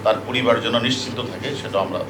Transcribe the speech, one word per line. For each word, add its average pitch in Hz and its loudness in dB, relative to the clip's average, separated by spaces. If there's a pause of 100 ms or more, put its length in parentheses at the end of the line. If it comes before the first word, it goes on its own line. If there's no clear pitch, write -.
তার 110 6 (120)
পরিবার 127 2
যেন 117 0
নিশ্চিন্ত 123 0
থাকে, - -6 (140)
সেটা 101 -2
আমরা 90 -2